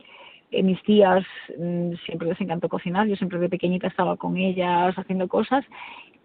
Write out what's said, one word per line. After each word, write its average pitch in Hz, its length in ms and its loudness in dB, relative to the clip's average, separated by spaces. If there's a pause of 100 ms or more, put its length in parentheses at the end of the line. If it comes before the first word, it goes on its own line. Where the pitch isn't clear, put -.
(500)
Eh, - 140 0
mis 185 180 2
tías, 190 420 6 (340)
mm, 175 340 -2 (120)
siempre 170 240 -6
les - 120 -2
encantó 170 280 -2
cocinar, 190 380 -2
yo 208 100 0
siempre 180 220 -4
de 175 100 0
pequeñita 180 380 -2
estaba 175 300 -2
con 180 200 -4
ellas 180 600 0
haciendo 185 300 -2
cosas, 220 360 0 (600)